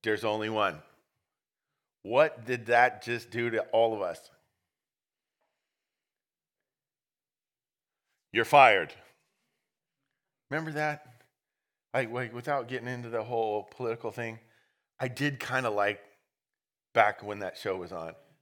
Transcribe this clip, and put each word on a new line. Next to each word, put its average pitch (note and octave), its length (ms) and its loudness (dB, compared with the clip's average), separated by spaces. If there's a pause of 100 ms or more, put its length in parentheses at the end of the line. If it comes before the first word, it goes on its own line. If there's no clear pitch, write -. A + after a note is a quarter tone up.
There's G#2+ 220 -2
only G#2+ 260 -2
one. F#2+ 320 -2 (1200)
What B2 440 2
did A#2 200 -4
that A#2+ 360 4
just A#2 280 -8
do A#2+ 200 -4
to A2 120 -2 (100)
all A2+ 220 2
of G2+ 80 -6
us? F2 280 -8 (4000)
You're A2 140 4
fired. A2 480 8 (1600)
Remember D#3 220 -4
that? D3+ 340 -4 (840)
Like, A#2+ 180 0
like, A#2+ 220 -6
without A#2+ 360 -4
getting A#2+ 200 -8
into B2 220 -8
the A2+ 120 -2
whole A2 420 -2
political A2+ 460 -6
thing, A2+ 280 -8 (600)
I C3 100 -4
did C3+ 320 -4
kinda B2+ 280 -2
like G#2 340 0 (920)
back G#2 280 4
when G#2 180 -10
that F#2 180 -8
show F#2+ 180 -4
was F2 160 -10
on. E2 240 -12 (260)